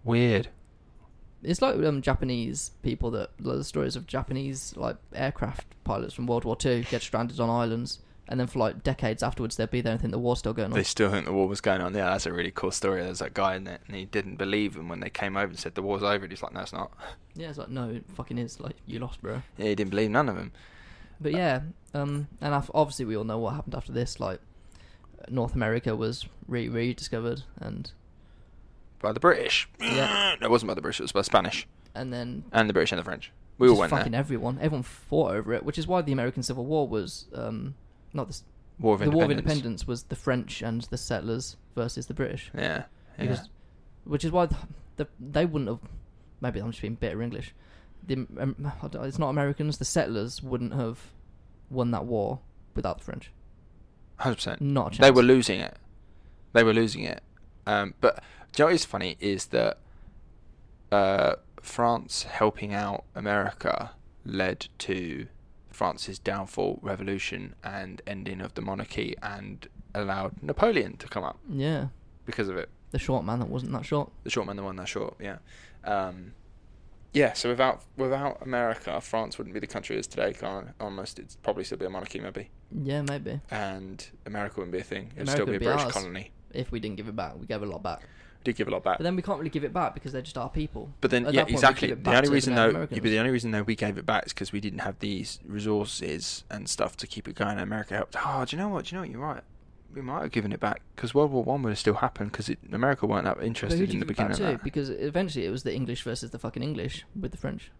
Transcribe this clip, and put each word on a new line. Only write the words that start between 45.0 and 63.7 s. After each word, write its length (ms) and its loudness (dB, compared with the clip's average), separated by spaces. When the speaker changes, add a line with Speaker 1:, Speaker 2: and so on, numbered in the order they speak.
Speaker 2:
they 280 2
wouldn't 220 0
have, 100 -2
maybe 180 -2
I'm 100 -2
just 120 -8
being 140 -4
bitter 280 -2
English. 320 -6
The, 220 -2
um, 320 -2
I 40 -8
don't, 180 -6
it's 140 -6
not 100 2
Americans, 500 0
the 60 -4
settlers 580 0
wouldn't 320 -2
have 240 -2
won 200 2
that 140 0
war 340 0
without 240 -2
the 40 -16
French. 280 -10
Speaker 1:
Hundred 180 0
percent. 260 -4
Speaker 2:
Not 340 2
a 40 -4
Speaker 1:
They 80 12
Speaker 2:
chance. 80 12
Speaker 1:
were 80 12
losing 380 8
it. 160 -6
They 100 10
were 100 8
losing 300 4
it. 200 -6
Um, 360 0
but 160 6
do 80 4
you 20 10
know 40 10
what 80 6
is 100 2
funny 340 -4
is 280 0
that, 320 2
uh, 440 6
France 600 0
helping 500 0
out 300 -2
America 760 0